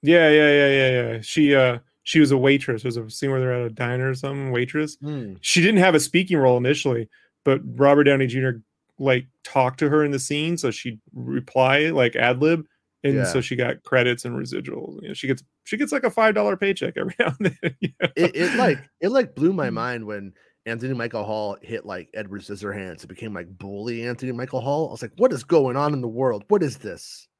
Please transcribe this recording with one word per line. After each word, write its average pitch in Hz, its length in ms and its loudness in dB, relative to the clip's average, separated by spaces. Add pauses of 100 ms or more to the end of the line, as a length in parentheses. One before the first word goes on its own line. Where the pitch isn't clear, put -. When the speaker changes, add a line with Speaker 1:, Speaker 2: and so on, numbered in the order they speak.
Speaker 1:
Yeah, 165 280 6
yeah, 151 200 8
yeah, 143 200 6
yeah, 135 200 4 (240)
yeah. 113 80 -8
She, 143 340 2
uh, 127 240 4 (240)
she - 160 0
was 143 120 6
a 139 60 4
waitress. 131 460 0
It 131 40 -4
was 117 100 -6
a 110 120 -10
scene 139 220 -4
where 135 80 0
they're 127 140 -2
at 123 120 -4
a 117 40 -6
diner 123 400 -4
or 131 60 -4
something. 139 360 -8
Waitress. 135 500 -4
Speaker 2:
Hmm. 139 400 -10
Speaker 1:
She - 200 0
didn't 202 180 4
have 180 160 6
a 151 40 8
speaking 180 380 0
role 127 200 4
initially, 123 520 -2 (340)
but 135 200 2
Robert 139 400 6
Downey 135 240 4
Junior, 127 340 -4 (380)
like, 131 280 0 (160)
talked 131 360 0
to 151 100 2
her 151 140 2
in 147 80 -2
the 139 80 -4
scene, 151 380 -4
so 135 140 -2
she'd 110 280 -10 (140)
reply, 131 760 0
like, 127 260 0
ad 127 260 2
lib, 160 240 2 (380)
and 139 120 0
Speaker 2:
Yeah. 131 100 0
Speaker 1:
so 120 160 0
she 127 140 -6
got 123 280 -4
credits 123 400 2
and 120 120 -8
residuals. - 680 -10
You 143 80 -14
know, 143 40 -10
she 139 140 -10
gets, 131 160 -2 (220)
she 214 120 -6
gets, 285 140 -2
like, 285 120 -2
a 247 80 2
five 220 240 0
dollar 208 220 -2
paycheck 196 400 -4
every - 180 -8
<laughs> - 40 -20
now 165 200 0
and 196 220 -4
then. 156 180 -6
You - 100 -6 (100)
know? 180 160 -2
Speaker 2:
It, 170 200 0
it, 170 200 -2
like, 208 220 2 (240)
it, 180 80 0
like, 254 260 0
blew 156 160 2
my 160 180 -2
Speaker 1:
Hmm. 117 60 -6
Speaker 2:
mind 117 300 -6
when 101 280 -12 (340)
Anthony 117 260 -6
Michael 117 320 -6
Hall 107 360 -6
hit, - 240 -10
like, 92 280 -12
Edward 101 280 -12
Scissorhands. 98 640 -10
It - 40 -20
became, 107 260 -14
like, 87 240 -10
bully 110 480 -10
Anthony 123 260 -8
Michael 127 300 -8
Hall. 143 280 -4
I - 20 -14
was - 100 -14
like, 117 160 -12
"What 233 160 2
is 139 100 -8
going 135 320 2
on 147 180 0
in 135 80 -4
the 123 60 -6
world? 117 420 -2
What 202 140 4
is 139 140 -4
this? - 500 -14 (120)